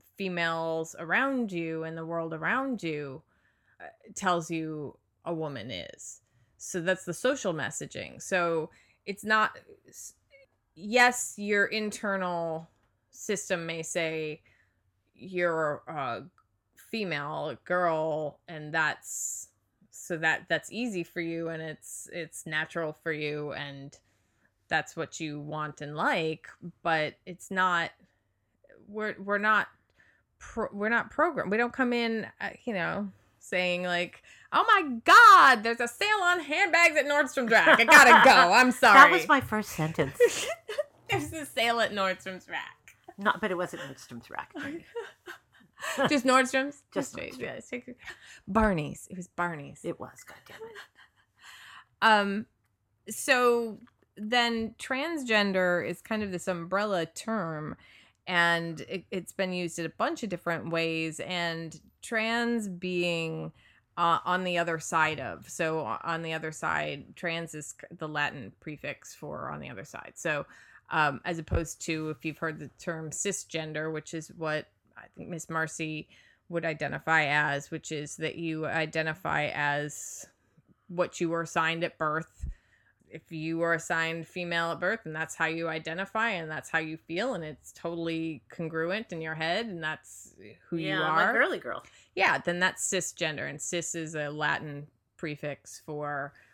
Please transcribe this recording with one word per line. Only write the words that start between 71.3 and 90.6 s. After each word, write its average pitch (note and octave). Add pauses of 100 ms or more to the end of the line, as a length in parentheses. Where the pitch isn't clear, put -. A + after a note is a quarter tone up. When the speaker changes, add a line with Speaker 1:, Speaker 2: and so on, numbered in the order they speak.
Speaker 1:
opposed -
to D#3
if D3+
you've D3+
heard D#3+
the D3 (100)
term D#3+
cisgender, D#3
which D#3
is D#3+
what D#3 (280)
I - (120)
think -
Miss E3
Marcy D#3+ (420)
would E3+
identify D3+
as, C#3+
which D#3+
is D3
that D#3+
you D#3+
identify D#3
as D3 (600)
what F3
you E3+
were E3
assigned E3
at D#3+
birth. D#3 (600)
If -
you E3
were E3+
assigned E3
female E3+
at C#3
birth, G3+
and D#3
that's D#3
how E3
you E3
identify, F3
and E3
that's D3+
how D#3+
you D#3+
feel, A3
and D#3+
it's D3+
totally E3
congruent E3+
in E3
your D#3+
head, F3
and F3
that's - (360)